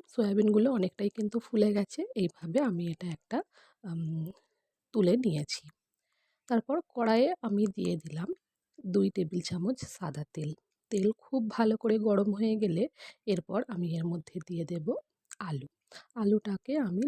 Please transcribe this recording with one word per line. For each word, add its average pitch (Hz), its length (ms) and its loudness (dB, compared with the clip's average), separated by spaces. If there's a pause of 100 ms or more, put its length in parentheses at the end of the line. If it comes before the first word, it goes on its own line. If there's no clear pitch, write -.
সয়াবিনগুলো 214 640 4
অনেকটাই 202 380 0
কিন্তু 214 300 -4
ফুলে 214 340 2
গেছে। 202 280 -2 (140)
এইভাবে 170 440 -2
আমি 185 280 0
এটা 165 200 -6
একটা, 170 300 -6 (460)
উম, 165 420 -4 (680)
তুলে 180 240 6
নিয়েছি। 165 460 -2 (880)
তারপর 262 280 0 (120)
কড়াইয়ে 233 400 4 (120)
আমি 208 260 0
দিয়ে 180 280 -2
দিলাম 160 340 -8 (560)
দুই 196 240 2
টেবিল 180 320 -2
চামচ 185 440 -2
সাদা 151 380 -8
তেল। 151 280 -8 (400)
তেল 196 200 0
খুব - 380 -4
ভালো 220 280 2
করে 220 200 2
গরম 208 360 2
হয়ে 220 220 0
গেলে 202 280 0 (420)
এরপর 190 420 -2
আমি 175 280 -4
এর 165 100 -2
মধ্যে 170 340 -6
দিয়ে 165 260 -6
দেব 165 220 -6 (520)
আলু। 147 280 -6 (480)
আলুটাকে 208 640 0
আমি 208 300 -2